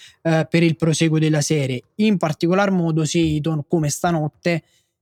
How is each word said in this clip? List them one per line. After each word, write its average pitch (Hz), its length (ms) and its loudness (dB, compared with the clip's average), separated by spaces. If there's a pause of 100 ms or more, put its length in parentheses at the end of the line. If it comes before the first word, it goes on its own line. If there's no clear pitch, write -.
(220)
eh, 160 280 0
per 170 140 2
il 165 100 2
proseguo 160 460 0
della 156 200 0
serie, 139 420 -2 (140)
in 214 200 2
particolar 180 560 0
modo 165 320 0
se 170 160 -2
Ayton, 151 480 -2
come 156 220 0
stanotte, 165 720 -4 (380)